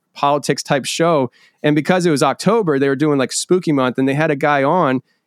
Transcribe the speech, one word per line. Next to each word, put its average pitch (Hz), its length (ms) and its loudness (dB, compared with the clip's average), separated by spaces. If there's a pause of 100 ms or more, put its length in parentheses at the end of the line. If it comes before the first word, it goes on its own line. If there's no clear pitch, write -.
(140)
politics 143 480 0
type 143 240 -2
show. 160 440 0 (320)
And 151 120 2
because 175 320 0
it 170 40 2
was 143 120 0
October, 160 560 0
they 139 100 2
were 139 80 0
doing, 147 220 0
like, 127 140 -2
Spooky 175 400 -2
Month, 131 260 0
and 135 100 0
they 135 60 0
had 156 160 0
a 147 60 -2
guy 147 260 0
on, 139 400 0 (240)